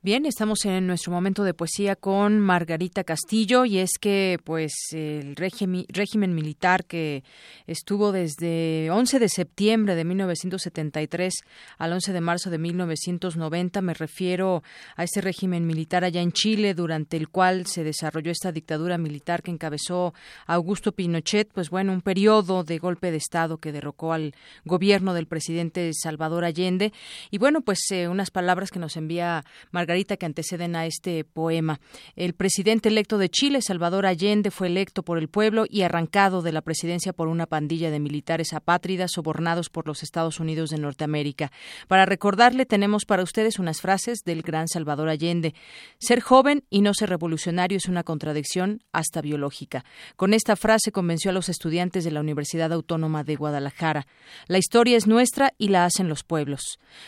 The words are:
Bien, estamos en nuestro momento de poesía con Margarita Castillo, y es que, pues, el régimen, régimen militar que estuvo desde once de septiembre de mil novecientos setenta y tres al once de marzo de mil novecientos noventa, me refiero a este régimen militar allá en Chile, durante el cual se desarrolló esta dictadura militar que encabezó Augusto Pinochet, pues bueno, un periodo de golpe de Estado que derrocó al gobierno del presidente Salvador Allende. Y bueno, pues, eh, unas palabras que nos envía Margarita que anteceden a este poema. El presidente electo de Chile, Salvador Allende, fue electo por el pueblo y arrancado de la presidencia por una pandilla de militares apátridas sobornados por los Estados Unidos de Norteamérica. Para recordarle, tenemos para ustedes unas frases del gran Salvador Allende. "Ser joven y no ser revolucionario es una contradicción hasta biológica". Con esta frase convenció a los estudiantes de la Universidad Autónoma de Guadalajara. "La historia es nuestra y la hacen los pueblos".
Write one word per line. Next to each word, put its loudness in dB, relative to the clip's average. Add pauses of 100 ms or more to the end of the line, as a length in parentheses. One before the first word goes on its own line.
Bien, 0
estamos 0
en 0
nuestro -2
momento 0
de 0
poesía -2
con 2
Margarita 0
Castillo, 2
y 2
es 0
que, 2
pues, -4 (200)
el -6
régimen, -2
régimen 0
militar 0
que -4 (420)
estuvo 0
desde 0
once 2
de 4
septiembre 2
de -2
mil 0
novecientos -2
setenta -6
y -4
tres -2 (460)
al -2
once -2
de -2
marzo -2
de -2
mil -2
novecientos -4
noventa, -2
me -2
refiero -2 (340)
a -4
este -4
régimen -2
militar 0
allá 0
en 0
Chile, 2
durante -4
el -4
cual 2
se -6
desarrolló -4
esta -4
dictadura -4
militar -4
que -10
encabezó -4 (320)
Augusto 0
Pinochet, 0
pues -6
bueno, 0
un -2
periodo 4
de -4
golpe -2
de -2
Estado -2
que -8
derrocó -6
al -4 (300)
gobierno 2
del -2
presidente -4
Salvador -4
Allende. 0 (380)
Y -4
bueno, 4
pues, 0 (100)
eh, -2
unas -2
palabras 0
que -10
nos -8
envía -4 (280)
Margarita -2
que -2
anteceden -6
a -4
este -4
poema. -2 (380)
El -2
presidente 2
electo 2
de 2
Chile, 2
Salvador 0
Allende, 2
fue -4
electo -2
por -2
el -2
pueblo 2
y 0
arrancado 2
de -2
la -4
presidencia -4
por -2
una 0
pandilla -2
de -2
militares -2
apátridas 0
sobornados -2
por -8
los -8
Estados -4
Unidos -2
de -4
Norteamérica. -4 (380)
Para 8
recordarle, 6
tenemos 2
para 2
ustedes 0
unas 0
frases 0
del -2
gran -2
Salvador -2
Allende. 0 (440)
"Ser 4
joven 6
y 4
no 4
ser 0
revolucionario -2
es -4
una 0
contradicción -4 (100)
hasta -4
biológica". -6 (320)
Con 4
esta 2
frase 2
convenció 0
a 0
los -2
estudiantes -2
de -2
la -4
Universidad -2
Autónoma -2
de -4
Guadalajara. -2 (400)
"La 2
historia 6
es 4
nuestra 4
y 0
la 6
hacen 2
los -4
pueblos". -4 (260)